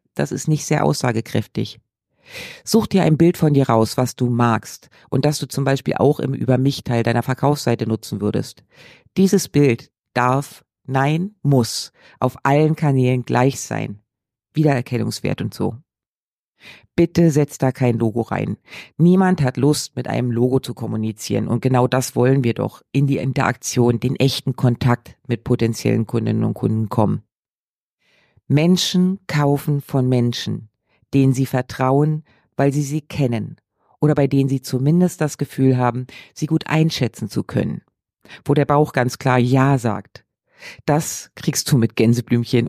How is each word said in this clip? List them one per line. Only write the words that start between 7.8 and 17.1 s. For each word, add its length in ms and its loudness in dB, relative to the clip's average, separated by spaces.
nutzen 340 -6
würdest. 440 -6
Dieses 320 2
Bild 420 2
darf, 520 -2
nein, 560 -2
muss 500 0
auf 260 -2
allen 300 2
Kanälen 500 0
gleich 360 0
sein. 420 -8
Wiedererkennungswert 880 -2
und 140 -8
so. 220 -4
Bitte 360 4